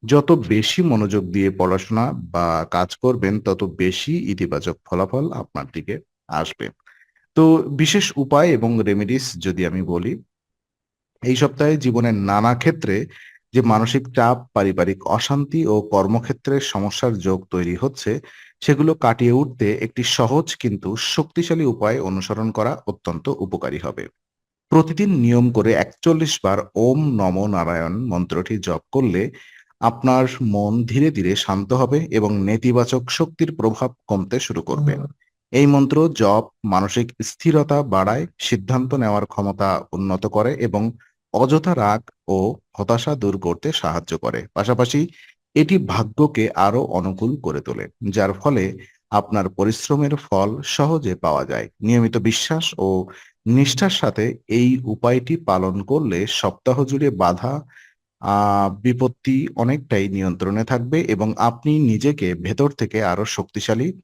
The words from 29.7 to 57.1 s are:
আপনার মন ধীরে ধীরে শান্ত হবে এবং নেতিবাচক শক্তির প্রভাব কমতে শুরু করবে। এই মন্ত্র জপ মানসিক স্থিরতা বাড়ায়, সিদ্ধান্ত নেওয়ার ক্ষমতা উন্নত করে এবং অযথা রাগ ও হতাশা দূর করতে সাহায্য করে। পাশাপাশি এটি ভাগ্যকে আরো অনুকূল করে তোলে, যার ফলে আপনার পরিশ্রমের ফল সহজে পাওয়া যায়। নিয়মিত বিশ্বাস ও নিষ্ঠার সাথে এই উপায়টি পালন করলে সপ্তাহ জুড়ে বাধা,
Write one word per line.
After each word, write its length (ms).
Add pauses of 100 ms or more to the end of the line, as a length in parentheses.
আপনার 460 (160)
মন 440
ধীরে 260
ধীরে 240
শান্ত 380
হবে 260
এবং 420
নেতিবাচক 680
শক্তির 460
প্রভাব 360 (160)
কমতে 320
শুরু 220
করবে। 360 (540)
এই 140
মন্ত্র 440
জপ 400 (140)
মানসিক 480 (120)
স্থিরতা 600
বাড়ায়, 440 (120)
সিদ্ধান্ত 540
নেওয়ার 320
ক্ষমতা 680
উন্নত 360
করে 260
এবং 380 (420)
অযথা 420
রাগ 260 (260)
ও 280 (220)
হতাশা 380
দূর 240
করতে 320
সাহায্য 460
করে। 360
পাশাপাশি 540 (480)
এটি 220
ভাগ্যকে 720
আরো 340
অনুকূল 580
করে 200
তোলে, 260 (220)
যার 240
ফলে 440 (340)
আপনার 380
পরিশ্রমের 680
ফল 460
সহজে 540
পাওয়া 300
যায়। 240 (120)
নিয়মিত 360
বিশ্বাস 600
ও 280 (400)
নিষ্ঠার 440
সাথে 480 (100)
এই 360
উপায়টি 540
পালন 460
করলে 440
সপ্তাহ 580
জুড়ে 240
বাধা, 520 (580)